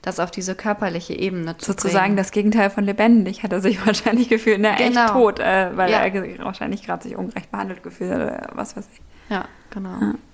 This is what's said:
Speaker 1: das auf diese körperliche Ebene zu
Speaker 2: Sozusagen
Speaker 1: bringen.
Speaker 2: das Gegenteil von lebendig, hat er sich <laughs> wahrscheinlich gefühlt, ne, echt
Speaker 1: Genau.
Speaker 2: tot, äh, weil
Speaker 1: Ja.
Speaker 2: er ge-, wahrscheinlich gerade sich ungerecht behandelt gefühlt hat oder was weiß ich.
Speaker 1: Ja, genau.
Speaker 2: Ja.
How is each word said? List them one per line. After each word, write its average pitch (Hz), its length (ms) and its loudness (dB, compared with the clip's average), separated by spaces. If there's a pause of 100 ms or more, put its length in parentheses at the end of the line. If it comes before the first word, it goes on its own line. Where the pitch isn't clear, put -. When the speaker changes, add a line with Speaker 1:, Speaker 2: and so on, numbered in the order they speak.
Speaker 1:
das 180 180 -6
auf 175 100 -2
diese 185 240 -6
körperliche 190 600 -4
Ebene 175 420 -4
zu - 160 -4
Speaker 2:
Sozusagen 190 320 2
Speaker 1:
bringen. 202 140 2
Speaker 2:
das 190 140 -2
Gegenteil 208 360 4
von 202 160 -2
lebendig, 208 600 4
hat 190 100 -4
er 185 80 -2
sich 190 180 2
<laughs> 190 60 -2
wahrscheinlich 233 420 2
gefühlt, 220 320 4
ne, 208 160 4
echt 247 180 2
Speaker 1:
Genau. 233 160 4
Speaker 2:
tot, 208 280 4
äh, 185 360 2
weil 185 160 2
Speaker 1:
Ja. - 100 4
Speaker 2:
er 190 100 2
ge-, 185 340 -6
wahrscheinlich 196 380 -6
gerade 180 220 -8
sich - 120 -12
ungerecht 190 340 -10
behandelt 190 320 -8
gefühlt 180 300 -8
hat 170 80 -2
oder - 320 -6
was - 240 -8
weiß 208 160 -14
ich. - 80 -20 (280)
Speaker 1:
Ja, 196 180 -6 (240)
genau. 190 300 -10
Speaker 2:
Ja. 208 140 0 (180)